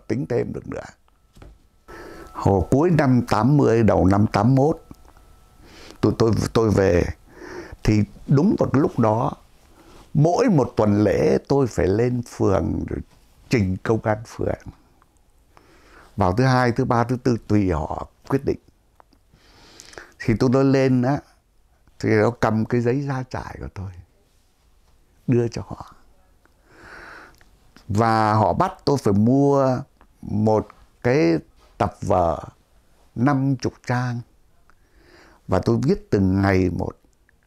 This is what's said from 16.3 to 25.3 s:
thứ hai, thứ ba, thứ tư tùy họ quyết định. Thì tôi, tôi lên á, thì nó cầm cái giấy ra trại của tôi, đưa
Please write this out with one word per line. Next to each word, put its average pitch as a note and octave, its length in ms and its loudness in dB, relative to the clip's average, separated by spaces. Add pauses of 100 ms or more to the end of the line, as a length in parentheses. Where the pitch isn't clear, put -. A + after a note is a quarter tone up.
thứ A#2+ 100 2
hai, B2+ 280 2
thứ B2 140 -2
ba, A#2+ 180 0
thứ B2 200 -4
tư B2 140 0 (100)
tùy G#2 240 2
họ - 360 -6 (220)
quyết C3+ 160 -2
định. - 140 -4 (1700)
Thì A2+ 140 0
tôi, C3 140 2
tôi C3+ 120 4
lên C3 360 2
á, C3+ 160 0 (840)
thì A2+ 100 -2
nó A2 200 4
cầm A2 360 -2
cái B2 160 -2
giấy B2 200 -2
ra C3+ 280 -6
trại - 300 -12
của - 140 -12
tôi, F#2+ 180 -12 (1400)
đưa A#2+ 200 0